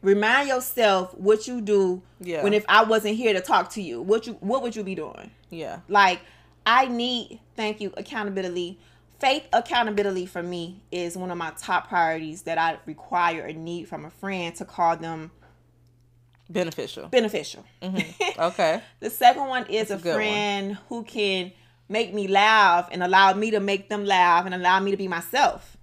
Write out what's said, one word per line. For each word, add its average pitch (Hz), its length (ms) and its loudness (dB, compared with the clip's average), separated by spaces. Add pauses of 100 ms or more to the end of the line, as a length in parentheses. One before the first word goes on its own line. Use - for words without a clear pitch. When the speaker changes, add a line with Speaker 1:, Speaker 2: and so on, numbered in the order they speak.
Speaker 1:
remind 220 460 4
yourself 214 680 2
what 214 300 2
you 247 140 -6
do 196 420 2 (160)
Speaker 2:
Yeah. 170 240 -6
Speaker 1:
when 202 100 4
if 208 140 2
I 214 160 8
wasn't 214 320 2
here 226 180 2
to 185 80 0
talk 185 300 2
to 214 100 -10
you, 123 200 -8
what 214 260 0
you, 233 140 -12
what 233 200 -2
would 233 140 -6
you 214 80 -8
be 190 120 -6
doing? - 360 -12 (180)
Speaker 2:
Yeah. 165 380 -10
Speaker 1:
Like, 190 320 4 (460)
I 247 220 4
need, 240 520 -6 (160)
thank 214 260 -4
you, 202 160 -6
accountability. 190 800 -6 (400)
Faith 277 340 0
accountability 208 720 0
for 180 180 -10
me 175 380 -10 (100)
is 175 260 -6
one 185 140 -8
of 175 60 -8
my 165 200 -8
top - 300 -4
priorities 160 560 -2
that 165 140 -4
I 160 280 0
require 170 640 -2
or 156 60 -10
need 165 340 -10
from 151 160 -12
a 156 60 -16
friend 180 460 -8
to - 100 -12
call 165 320 0
them 165 340 -10 (1160)
Speaker 2:
Beneficial. 160 580 -6
Speaker 1:
beneficial. 214 560 -2 (180)
Speaker 2:
Mm-hmm. 185 300 -6 (260)
Speaker 1:
<laughs> - 40 -14
Speaker 2:
Okay. 180 400 0 (180)
Speaker 1:
The 220 100 -6
second 254 380 4
one 254 200 -4
is 214 200 -4
Speaker 2:
That's 208 40 -8
a 196 40 -6
Speaker 1:
a - 40 -10
Speaker 2:
good 170 160 -4
one. - 40 0
Speaker 1:
friend 208 580 -4 (120)
who 233 140 -10
can 190 500 -4 (340)
make 202 260 -4
me 202 140 -4
laugh 196 640 4
and 180 120 -6
allow 185 300 6
me 214 180 -2
to 214 100 0
make 196 260 -4
them 208 180 -6
laugh 180 400 4
and 185 80 -6
allow 180 280 2
me 196 100 -2
to 196 60 -2
be 190 100 -6
myself. 180 760 -2